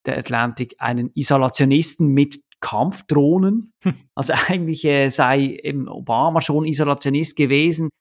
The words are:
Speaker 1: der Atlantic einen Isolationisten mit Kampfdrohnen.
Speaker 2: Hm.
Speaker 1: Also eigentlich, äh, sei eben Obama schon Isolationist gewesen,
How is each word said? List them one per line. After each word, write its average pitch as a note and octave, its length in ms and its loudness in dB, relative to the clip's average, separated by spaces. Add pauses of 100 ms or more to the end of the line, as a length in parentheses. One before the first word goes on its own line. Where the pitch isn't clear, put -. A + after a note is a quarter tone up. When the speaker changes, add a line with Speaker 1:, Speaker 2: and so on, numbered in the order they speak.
Speaker 1:
der C3 120 -4
Atlantic A#2+ 600 -4
einen B2 340 -4
Isolationisten C#3 960 2
mit C#3+ 320 2 (220)
Kampfdrohnen. E3+ 1120 0 (100)
Speaker 2:
Hm. D#3 120 0 (200)
Speaker 1:
Also C3+ 180 -2 (140)
eigentlich, E3 380 -2
äh, C#3 240 2
sei C3+ 520 0
eben C#3+ 280 -6
Obama D3+ 500 -2
schon D#3 260 -2
Isolationist C#3+ 720 -2
gewesen, D#3 540 0 (120)